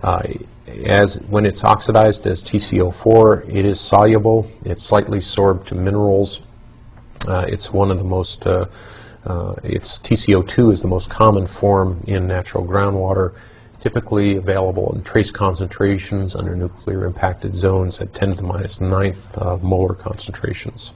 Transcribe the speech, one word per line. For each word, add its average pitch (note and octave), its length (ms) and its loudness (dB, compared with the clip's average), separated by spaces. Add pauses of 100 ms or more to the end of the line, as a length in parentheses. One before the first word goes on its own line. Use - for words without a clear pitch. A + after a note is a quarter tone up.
Uh, - 200 0 (600)
as, G2+ 440 4
when G#2 180 2
it's - 160 -2
oxidized G#2+ 640 4
as F#2 160 -4
T - 160 -4
C F#2+ 220 -2
O F2+ 100 2
four, A2 560 6
it G2 180 0
is G2 160 0
soluble, A2 640 4 (220)
it's F2+ 160 -6
slightly G#2 380 0
sorbed F#2+ 480 0
to F#2 80 -6
minerals. G2 680 0 (880)
Uh, F#2 180 -2
it's - 260 -8
one G2 200 2
of F#2+ 60 -2
the F#2+ 60 -4
most, F#2 420 -4
uh, F#2 200 2 (580)
uh, F#2 380 -6
it's - 380 -6
T - 160 0
C G2+ 180 2
O F#2 80 4
two A#2 300 4
is F#2+ 100 0
the F#2+ 60 -2
most F#2 200 -2
common G#2 380 4
form F#2+ 600 0
in F#2+ 200 -2
natural F2+ 400 -4
groundwater, F#2+ 680 0 (460)
typically G2+ 560 0
available F#2+ 580 0
in G2 80 -6
trace - 280 0
concentrations F#2+ 1040 -2
under F2+ 200 -6
nuclear F#2+ 520 -6
impacted F#2 480 -4
zones F#2 460 0
at G2 120 -10
ten G2 180 -2
to F2+ 60 -4
the F#2 60 -10
minus F#2 380 -6
ninth F#2+ 580 -2
of F2+ 240 -4
molar F#2 320 0
concentrations. - 1000 -10